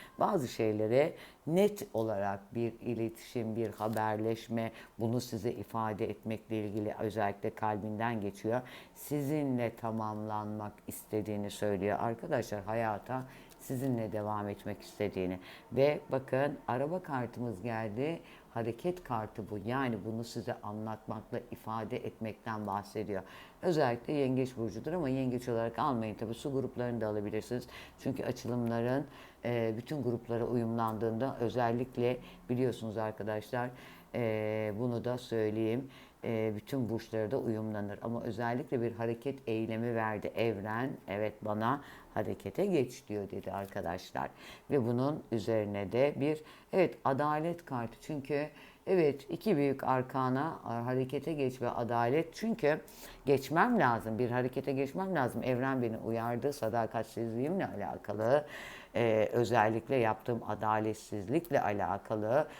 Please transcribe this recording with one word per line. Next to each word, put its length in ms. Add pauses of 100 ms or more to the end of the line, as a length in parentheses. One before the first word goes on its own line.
(180)
bazı 300
şeylere 640 (340)
net 480
olarak 600
bir 260
iletişim, 760
bir 140
haberleşme, 1000 (260)
bunu 220
size 320
ifade 580
etmekle 560
ilgili 340
özellikle 540
kalbinden 640
geçiyor. 400 (340)
Sizinle 840
tamamlanmak 960 (140)
istediğini 640
söylüyor. 500
Arkadaşlar 640
hayata 600 (380)
sizinle 520
devam 360
etmek 340
istediğini. 560 (340)
Ve 280 (120)
bakın 460 (100)
araba 340
kartımız 600
geldi. 580 (300)
Hareket 540
kartı 460
bu. 160
Yani 380
bunu 200
size 380
anlatmakla, 800 (100)
ifade 460
etmekten 680
bahsediyor. 560 (400)
Özellikle 500
yengeç 440
burcudur 360
ama 160
yengeç 400
olarak 300
almayın 360
tabii. 200
Su 180
gruplarını 480
da 80
alabilirsiniz. 580 (320)
Çünkü 260
açılımların, 800 (380)
e, 320
bütün 260
gruplara 420
uyumlandığında 960
özellikle 760 (320)
biliyorsunuz 500
arkadaşlar, 720 (440)
e, 640
bunu 260
da 140
söyleyeyim. 720 (340)
E, 320
bütün 320
burçlara 420
da 80
uyumlanır. 640
Ama 200
özellikle 600
bir 100
hareket 560
eylemi 460
verdi 320
evren. 640 (180)
Evet, 360
bana 360 (340)
harekete 520
geç 420
diyor 220
dedi 220
arkadaşlar. 800 (400)
Ve 160
bunun 360 (100)
üzerine 600
de 240
bir, 260 (300)
evet, 320
adalet 600
kartı. 360
Çünkü 480 (380)
evet, 440
iki 260
büyük 280
arkana, 800
e, 40
harekete 640
geç 300
ve 80
adalet. 640
Çünkü 460 (460)
geçmem 540
lazım, 380
bir 120
harekete 420
geçmem 420
lazım. 300
Evren 380
beni 160
uyardı, 540
sadakatsizliğimle 1120
alakalı, 800 (480)
e, 380
özellikle 640
yaptığım 520
adaletsizlikle 1120
alakalı 880 (120)